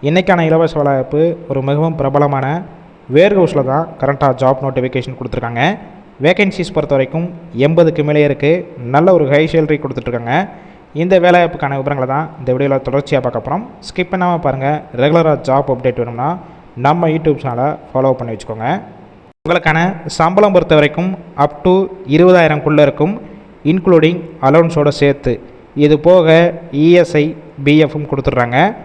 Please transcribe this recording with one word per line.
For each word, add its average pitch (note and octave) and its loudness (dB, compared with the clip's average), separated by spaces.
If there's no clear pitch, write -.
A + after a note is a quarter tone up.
இன்னைக்கான F3 2
இலவச D#3+ 2
வேலைவாய்ப்பு C#3 0
ஒரு C3+ -2
மிகவும் D3+ -2
பிரபலமான C#3 -2
வேர்ஹவுஸில் F#3 2
தான் D3+ 0
கரண்ட்டாக C#3 0
ஜாப் C3 2
நோட்டிஃபிகேஷன் B2+ -4
கொடுத்துருக்காங்க. A#2+ -6
வேகன்சிஸ் F#3 0
பொறுத்த C#3+ -2
வரைக்கும் C#3 -2
எண்பதுக்கு D#3+ 2
மேலே D3+ 2
இருக்கு. C#3 0
நல்ல F3 4
ஒரு D3+ 2
ஹை D3 4
சேலரி D#3 0
கொடுத்துட்ருக்காங்க. A#2+ -6
இந்த F#3 2
வேலைவாய்ப்புக்கான E3 2
விவரங்களை C3+ -4
தான் D3+ -2
இந்த B2+ -8
வீடியோவில் C3+ 0
தொடர்ச்சியாக C#3 -2
பார்க்க A#2+ -4
போகிறோம். E3 -4
ஸ்கிப் F3+ -6
பண்ணாம F3+ -2
பாருங்க. C3+ -2
ரெகுலராக D3+ 2
ஜாப் C3+ 0
அப்டேட் B2 -4
வேணும்னா A#2 -6
நம்ம E3 0
YouTube D#3 -2
சேனலை B2+ -2
ஃபாலோ C3 0
பண்ணி A#2 -8
வச்சுக்கோங்க. A2 -8
உங்களுக்கான E3 0
சம்பளம் F#3 2
பொறுத்த E3 4
வரைக்கும் D#3 0
up C#3+ -4
to F#3 4
இருபதாயிரம்குள்ளே D#3 4
இருக்கும், F3 -2
இன்க்ளூடிங் F3 2
அலோன்ஸோட D#3 2
சேர்த்து. C#3 0
இது D3+ 6
போக F3+ 6
இ - 6
எஸ் E3 0
ஐ, D3 0
பி C#3+ 4
எஃப்பும் D3 -4
கொடுத்துட்றாங்க. B2+ -2